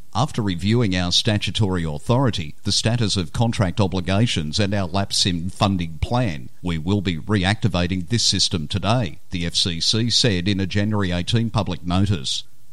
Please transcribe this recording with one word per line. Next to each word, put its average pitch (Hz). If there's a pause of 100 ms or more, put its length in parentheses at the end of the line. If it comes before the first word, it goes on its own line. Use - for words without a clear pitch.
(120)
"After 123
reviewing 101
our 90
statutory 98
authority, 92
the 104
status 117
of 85
contract 113
obligations 95
and 101
our 98
lapse 98
in 87
funding 87
plan, 90 (160)
we 85
will 95
be 85
reactivating 90
this 117
system 87
today," 95 (100)
the 87
F 85
C 82
C 113
said 95
in 98
a 98
January 104
eighteen 113
public 90
notice. 92 (300)